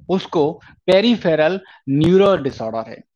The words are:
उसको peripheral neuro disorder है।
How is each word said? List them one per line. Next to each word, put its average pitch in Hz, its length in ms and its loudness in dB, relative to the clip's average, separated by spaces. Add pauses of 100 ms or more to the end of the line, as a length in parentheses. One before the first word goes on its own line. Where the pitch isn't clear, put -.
उसको 175 420 -2 (360)
peripheral 185 720 2 (300)
neuro 180 460 4
disorder 113 540 -8
है। - 140 -20 (120)